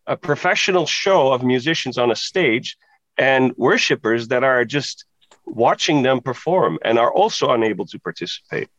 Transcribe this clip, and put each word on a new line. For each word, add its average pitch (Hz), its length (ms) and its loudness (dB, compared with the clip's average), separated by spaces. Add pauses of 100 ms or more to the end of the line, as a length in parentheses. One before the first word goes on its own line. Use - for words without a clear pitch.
a - 120 -4
professional 180 680 0
show 165 460 2
of 127 120 0
musicians 127 540 -2
on 120 140 2
a 110 40 0
stage - 640 -2 (400)
and 131 400 2
worshipers 117 720 0
that 123 160 0
are 127 220 2
just 139 400 -6 (400)
watching 147 580 2
them 131 160 2
perform 123 640 -2
and 117 160 2
are 117 120 2
also 180 400 2
unable 110 360 0
to - 120 -16
participate. - 800 -8